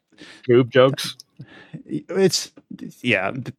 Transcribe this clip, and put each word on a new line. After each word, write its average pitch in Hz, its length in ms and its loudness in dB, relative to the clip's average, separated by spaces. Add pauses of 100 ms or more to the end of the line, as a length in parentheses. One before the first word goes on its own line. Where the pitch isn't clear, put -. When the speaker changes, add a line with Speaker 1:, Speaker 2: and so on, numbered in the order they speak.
(480)
Speaker 1:
Boob 123 240 4
jokes. 131 460 2 (680)
Speaker 2:
It's, - 640 -2 (500)
yeah. 104 300 -2 (260)